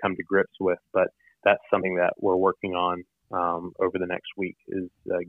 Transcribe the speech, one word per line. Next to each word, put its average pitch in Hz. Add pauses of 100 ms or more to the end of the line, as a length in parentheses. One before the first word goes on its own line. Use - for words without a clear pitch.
come 98
to 92
grips 98
with, 90 (120)
but 92 (340)
that's 101
something 92
that 87
we're 95
working 92
on, 87 (280)
um, 87
over 92
the 90
next -
week 90 (100)
is, 92 (240)
uh, 87